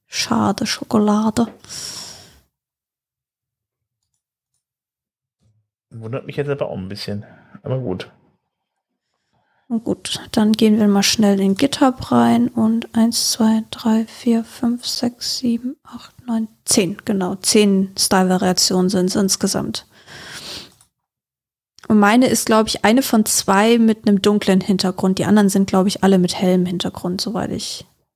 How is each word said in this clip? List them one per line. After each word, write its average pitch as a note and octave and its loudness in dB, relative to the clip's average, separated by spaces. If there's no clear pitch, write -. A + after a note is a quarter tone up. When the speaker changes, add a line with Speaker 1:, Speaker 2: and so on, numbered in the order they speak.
Speaker 1:
Schade, G#3+ -2
Schokolade. G#3+ 0
Speaker 2:
Wundert A2+ -10
mich C#3+ -10
jetzt C#3+ -4
aber C#3 -4
auch - -10
ein F#2+ -10
bisschen. G#2 -10
Aber B2+ -6
gut. A#2+ -8
Speaker 1:
Und A3+ -4
gut, - -6
dann G#3+ 2
gehen G#3+ 4
wir G#3 4
mal G3+ 4
schnell G3+ 2
in G3 2
GitHub C4 0
rein A#3+ 4
und A3+ -2
eins, A#3 0
zwei, A3 2
drei, A3 0
vier, A3+ -2
fünf, A#3+ -6
sechs, - -6
sieben, B3 -4
acht, - -20
neun, A3+ -4
zehn. G3+ 0
Genau, F#3+ -4
zehn G3 2
Style-Variationen F#3 2
sind's F#3 0
insgesamt. G3+ -2
Und G#3+ 4
meine A3 4
ist, - 0
glaub A3 4
ich, - -8
eine A3+ 4
von A3 2
zwei G#3+ 2
mit A3 2
einem G3+ 4
dunklen G3+ 2
Hintergrund. F#3+ 0
Die E3+ -2
anderen G3+ 4
sind, G3 2
glaub F#3+ 2
ich, - -2
alle G3 4
mit F3+ 0
hellem F#3 2
Hintergrund, F3+ -6
soweit - -6
ich - -10